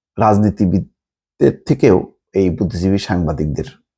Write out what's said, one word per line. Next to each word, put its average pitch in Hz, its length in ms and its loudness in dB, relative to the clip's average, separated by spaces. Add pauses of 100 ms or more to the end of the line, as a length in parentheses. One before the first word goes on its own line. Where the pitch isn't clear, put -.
(200)
রাজনীতিবিদদের 104 1500 0
থেকেও 131 480 2 (200)
এই 95 160 0
বুদ্ধিজীবী, 90 480 -2
সাংবাদিকদের 80 680 -4 (340)